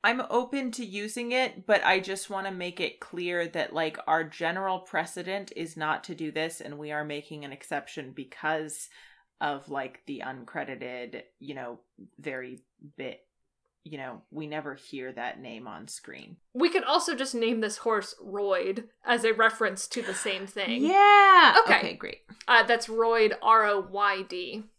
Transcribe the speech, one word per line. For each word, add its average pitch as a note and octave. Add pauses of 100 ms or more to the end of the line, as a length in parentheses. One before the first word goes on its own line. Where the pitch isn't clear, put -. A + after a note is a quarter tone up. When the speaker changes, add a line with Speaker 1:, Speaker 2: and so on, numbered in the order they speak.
Speaker 1:
I'm A#3+
open B3+
to A#3
using G#3+
it, B3+
but G#3
I F#3+
just F#3+
wanna G3
make F3+
it -
clear F3
that, E3
like, D#3+ (100)
our D#3+
general F3+
precedent F#3
is D#3+
not D#3
to F3
do D#3
this, D#3+
and D3
we D3+
are D3+
making D3
an C#3
exception D3+
because D#3 (500)
of, C#3+
like, C3+
the C#3+
uncredited, B2+ (160)
you C#3
know, A#2+ (400)
very C3 (340)
bit, C3+ (600)
you D3+
know, B2+
we D3+
never D3
hear C3
that A#2+
name A#2
on G#2
screen. - (160)
Speaker 2:
We E4
could F4
also D4
just B3+
name A3+
this G#3+
horse G#3+
Royd G3 (160)
as A#3
a A3+
reference A3
to A#3+
the G3
same F#3+
thing. A#3
Speaker 1:
Yeah! G4
Speaker 2:
Okay. -
Speaker 1:
Okay, -
great. - (260)
Speaker 2:
Uh, A#3
that's A#3
Royd, A3+
R A3
O G3+
Y F#3+
D. F3+ (160)